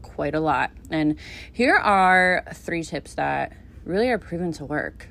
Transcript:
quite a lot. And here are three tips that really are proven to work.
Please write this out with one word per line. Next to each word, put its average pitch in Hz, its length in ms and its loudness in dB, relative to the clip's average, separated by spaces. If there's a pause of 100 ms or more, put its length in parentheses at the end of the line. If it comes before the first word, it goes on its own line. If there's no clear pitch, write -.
quite 147 340 -4
a 156 40 2
lot. 143 320 0 (200)
And 151 260 2 (340)
here 277 240 2
are 185 760 4
three 170 300 -6
tips - 320 -10
that 143 380 -2 (320)
really 214 240 0
are 220 100 0
proven 170 340 -6
to 147 120 -10
work. - 460 -6